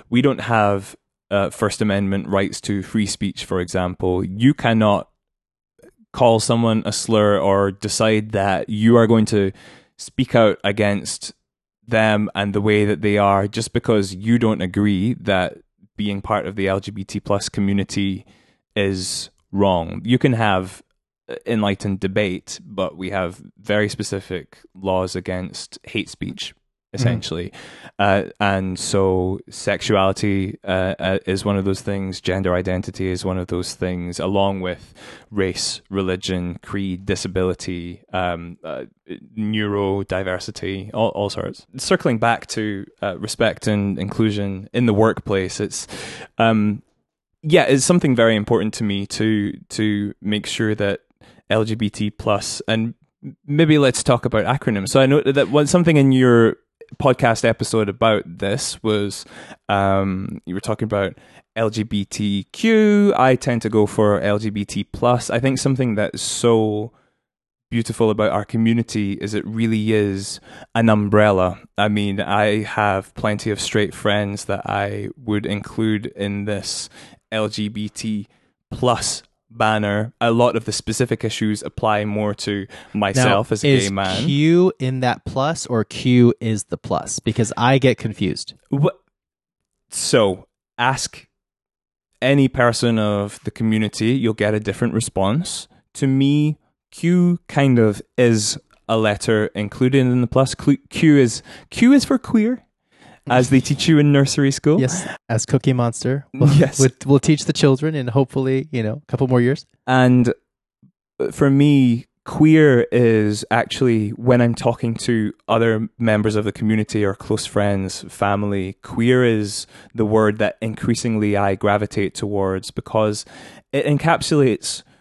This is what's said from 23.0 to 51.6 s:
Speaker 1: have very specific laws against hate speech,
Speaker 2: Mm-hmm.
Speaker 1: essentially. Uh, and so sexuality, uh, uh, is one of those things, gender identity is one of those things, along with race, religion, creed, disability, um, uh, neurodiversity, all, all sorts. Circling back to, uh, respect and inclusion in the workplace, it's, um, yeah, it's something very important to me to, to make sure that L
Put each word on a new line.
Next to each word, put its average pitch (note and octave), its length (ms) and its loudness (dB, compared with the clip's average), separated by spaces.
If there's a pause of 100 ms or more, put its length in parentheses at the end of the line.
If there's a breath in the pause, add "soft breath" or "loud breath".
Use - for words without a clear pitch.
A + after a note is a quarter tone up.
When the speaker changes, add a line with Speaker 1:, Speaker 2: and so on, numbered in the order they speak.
Speaker 1:
have F#2 300 -6 (180)
very G#2 300 0
specific - 720 -8 (160)
laws F#2 420 -2
against F#2 680 -10
hate - 260 -6
speech, - 420 -12 (440)
Speaker 2:
Mm-hmm. A#2+ 120 0
Speaker 1:
essentially. F#2 440 -6 (460 loud breath)
Uh, G2 260 2 (160)
and F#2+ 380 -2
so F#2 640 0 (100)
sexuality, G2 1120 -2
uh, F#2 340 -2
uh, F#2+ 280 -2
is F#2+ 180 -4
one G2+ 120 0
of F#2+ 80 -2
those F#2+ 160 -2
things, G2 400 -8
gender F#2 340 -2
identity F#2 560 -4
is F2+ 140 -6
one F#2 140 -4
of F2+ 100 -8
those F2+ 260 -6
things, F2+ 460 -6
along G2 400 -2
with F2+ 340 -8 (360 loud breath)
race, F#2+ 500 -4 (100)
religion, F#2 720 -4
creed, G2 420 -8
disability, F2+ 960 -6 (100)
um, F2 520 -6
uh, C2+ 200 -10 (520)
neurodiversity, G2 1600 -4
all, G#2+ 140 0
all G2+ 220 -4
sorts. - 360 -10 (100)
Circling C3 420 -2
back A#2 300 -2
to, G#2+ 380 -6 (160)
uh, G2 160 -6
respect G#2+ 480 -2
and G2+ 320 0
inclusion G2+ 760 -4
in A#2+ 140 0
the A2 80 4
workplace, G2 640 0
it's, - 260 -6 (520 loud breath)
um, G#2+ 440 2 (600)
yeah, D#3 220 4
it's C3+ 200 2
something E3+ 300 2
very A2+ 220 4
important G#2+ 380 0
to A2+ 100 -6
me G2+ 220 -4
to, G#2+ 460 -2 (180)
to G#2 500 -2
make G#2 260 -4
sure G#2+ 280 -2
that G2+ 260 -4 (480 soft breath)
L A2 160 2